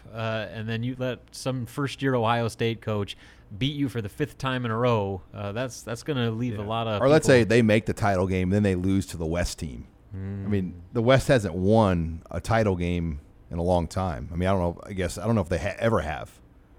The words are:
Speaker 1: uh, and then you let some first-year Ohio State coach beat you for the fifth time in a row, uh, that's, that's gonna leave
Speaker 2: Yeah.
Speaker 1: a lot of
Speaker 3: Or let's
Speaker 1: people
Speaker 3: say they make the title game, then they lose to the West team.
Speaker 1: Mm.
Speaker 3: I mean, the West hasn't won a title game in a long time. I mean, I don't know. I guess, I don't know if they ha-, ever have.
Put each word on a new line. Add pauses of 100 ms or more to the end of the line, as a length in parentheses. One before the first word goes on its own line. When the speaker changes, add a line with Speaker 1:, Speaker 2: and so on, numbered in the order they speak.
(120)
Speaker 1:
uh,
and
then
you
let (100)
some
first-year
Ohio
State
coach (420)
beat
you
for
the
fifth
time
in
a
row, (140)
uh,
that's,
that's
gonna
leave
Speaker 2:
Yeah.
Speaker 1:
a
lot
of
Speaker 3:
Or
let's
Speaker 1:
people
Speaker 3:
say
they
make
the
title
game,
then
they
lose
to
the
West
team. (280)
Speaker 1:
Mm.
Speaker 3:
I
mean, (180)
the
West
hasn't
won
a
title
game (320)
in
a
long
time.
I
mean,
I
don't
know.
I
guess,
I
don't
know
if
they
ha-,
ever
have. (480)